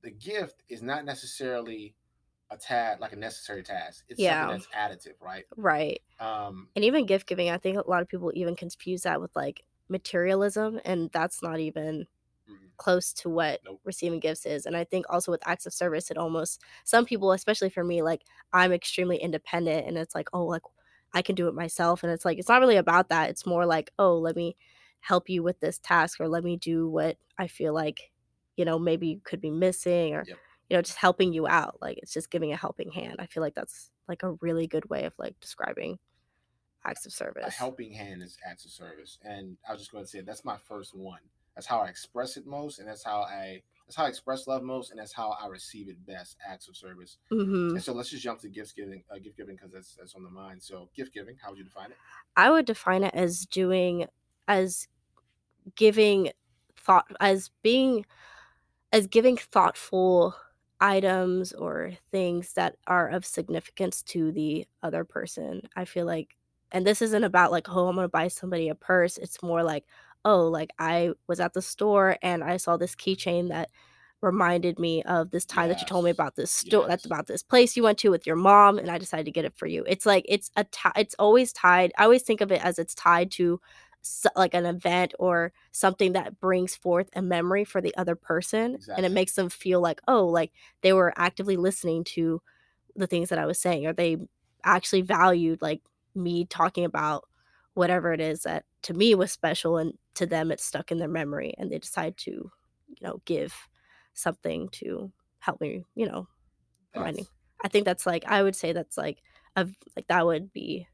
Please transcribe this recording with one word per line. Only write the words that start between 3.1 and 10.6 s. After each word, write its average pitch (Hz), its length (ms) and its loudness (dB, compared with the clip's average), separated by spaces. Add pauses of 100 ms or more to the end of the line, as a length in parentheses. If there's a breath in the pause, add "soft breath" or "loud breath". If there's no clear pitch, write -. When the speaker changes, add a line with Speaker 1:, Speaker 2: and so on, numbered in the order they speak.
Speaker 1:
a 104 40 -14
necessary 104 480 -12
task. 90 440 -12
It's - 140 -6
Speaker 2:
Yeah. 185 40 2
Speaker 1:
something 156 220 0
that's 185 200 -8
additive, - 520 -8
right? - 260 -16 (100)
Speaker 2:
Right. 156 460 0 (160)
Speaker 1:
Um, 104 580 -10
Speaker 2:
And 208 80 0
even 254 220 4
gift 196 220 0
giving, 175 220 -2
I 170 80 -2
think 190 200 -4
a 190 100 -6
lot 180 140 0
of 180 60 -8
people 175 260 -6
even 175 220 -4
confuse 175 480 -10
that 165 160 -2
with, - 160 -10
like, 139 280 -6 (240)
materialism, 196 960 -2